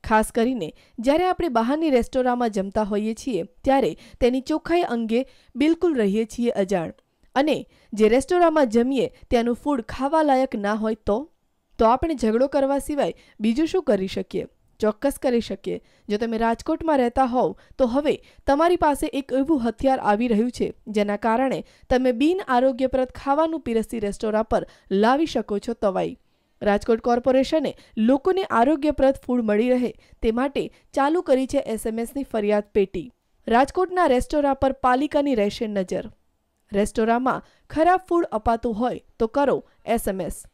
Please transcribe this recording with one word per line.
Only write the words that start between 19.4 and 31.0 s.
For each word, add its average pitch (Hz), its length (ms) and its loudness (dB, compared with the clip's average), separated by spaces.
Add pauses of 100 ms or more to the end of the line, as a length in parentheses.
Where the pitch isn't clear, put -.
હથિયાર 262 320 0
આવી 208 280 0
રહ્યું 233 240 0
છે - 220 -4 (140)
જેના 208 300 -2
કારણે 226 480 0 (240)
તમે 254 220 2
બિન 302 360 0
આરોગ્યપ્રદ 262 600 0
ખાવાનું 311 520 -2
પીરસતી 226 400 -4
રેસ્ટોરાં 214 460 -2
પર 190 220 -2 (240)
લાવી 240 340 2
શકો 214 340 -4
છો 233 140 -8
તવાઈ. 185 440 -4 (440)
રાજકોટ 214 400 0
કોર્પોરેશને 254 760 0 (200)
લોકોને 285 460 2
આરોગ્યપ્રદ 277 720 2 (100)
ફૂડ 247 160 0
મળી 214 280 2
રહે 247 240 0 (280)
તે 226 100 0
માટે 240 400 -4 (220)
ચાલુ 302 280 0